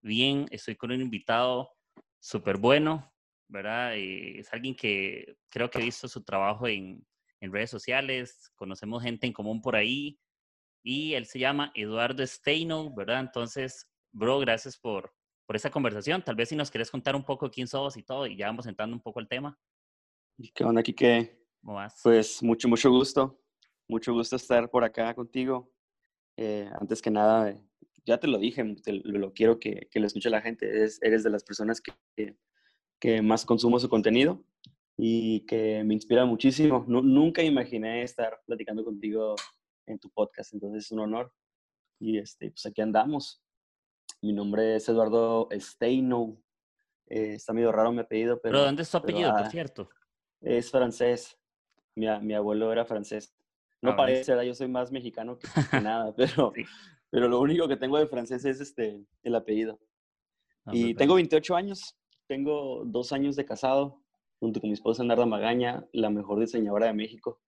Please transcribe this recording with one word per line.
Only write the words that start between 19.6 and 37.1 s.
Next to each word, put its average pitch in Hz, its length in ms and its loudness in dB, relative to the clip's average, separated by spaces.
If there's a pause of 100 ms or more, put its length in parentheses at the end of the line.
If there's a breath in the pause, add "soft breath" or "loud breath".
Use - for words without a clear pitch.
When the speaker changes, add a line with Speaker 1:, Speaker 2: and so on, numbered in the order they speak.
Speaker 2:
¿Y - 140 -20
qué - 160 -4
onda, 117 160 4
Quique? 117 580 4 (220)
Speaker 1:
¿Cómo 104 140 -14
vas? 101 280 -12
Speaker 2:
Pues 113 380 6
mucho, 113 260 2
mucho 117 220 6
gusto. 135 500 4 (480)
Mucho 113 260 -2
gusto 117 220 -2
estar 120 360 2
por 123 120 4
acá 113 300 -2
contigo. 127 580 -6 (680)
Eh, 104 300 -6 (140)
antes 110 220 -4
que 113 80 0
nada, 107 400 4
eh, 98 120 -14 (400)
ya 117 160 2
te 160 80 0
lo 120 120 2
dije, 120 240 -2 (200)
te 104 100 -4
lo, 101 260 -4
lo 98 140 -4
quiero 113 260 4
que, 101 320 -8
que 117 80 0
lo 107 80 2
escuche 110 240 -2
la 107 100 0
gente. 113 260 -6
Eres, 107 360 0
eres 110 200 4
de 110 60 2
las 104 140 -2
personas 107 380 -4
que, - 120 -14 (240)
que, 104 180 -8 (640)
que 113 220 2
más 110 240 4
consumo 120 340 4
su 127 100 -2
contenido 117 540 4 (540)
y 113 480 0
que 110 400 0
me 107 80 4
inspira 120 320 4
muchísimo. 131 600 4
Nu-, 123 160 4
nunca 151 400 6